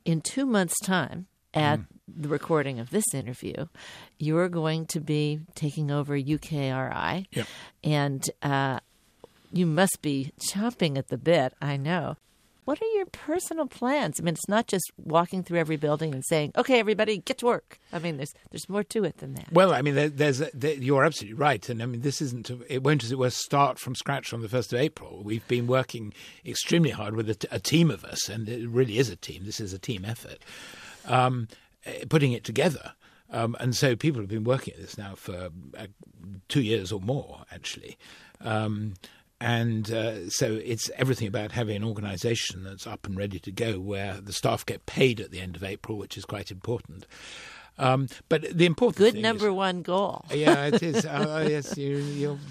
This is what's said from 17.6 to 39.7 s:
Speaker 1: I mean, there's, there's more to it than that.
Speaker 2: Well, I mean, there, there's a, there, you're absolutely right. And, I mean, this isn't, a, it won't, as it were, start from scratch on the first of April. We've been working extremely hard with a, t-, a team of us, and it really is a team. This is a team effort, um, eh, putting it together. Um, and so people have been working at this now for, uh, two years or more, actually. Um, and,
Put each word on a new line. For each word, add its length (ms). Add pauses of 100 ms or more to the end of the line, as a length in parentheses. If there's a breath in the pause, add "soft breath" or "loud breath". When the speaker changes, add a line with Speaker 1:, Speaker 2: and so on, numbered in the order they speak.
Speaker 1:
I 80
mean, 160
there's, 180 (160 soft breath)
there's 180
more 140
to 220
it 140
than 160
that. 180
Speaker 2:
Well, 200
I 100
mean, 120
there, 140
there's 320
a, 120
there, 220
you're 300
absolutely 340
right. 300
And, 120
I 60
mean, 160
this 180
isn't, 300
a, 80 (100)
it 140
won't, 220
as 80
it 60
were, 120
start 480
from 160
scratch 400
on 80
the 60
first 240
of 80
April. 420
We've 240
been 220
working 440 (320 loud breath)
extremely 460
hard 240
with 160
a, 60
t-, 160
a 80
team 300
of 140
us, 240
and 200
it 200
really 300
is 100
a 80
team. 280
This 160
is 120
a 60
team 260
effort, 360 (680 loud breath)
um, 400 (380 loud breath)
eh, 240
putting 240
it 100
together. 520 (360 soft breath)
Um, 300
and 160
so 180
people 260
have 80
been 160
working 300
at 60
this 180
now 160
for, 360 (280)
uh, 80 (600)
two 140
years 280
or 100
more, 520
actually. 440 (440 loud breath)
Um, 540 (460 loud breath)
and, 500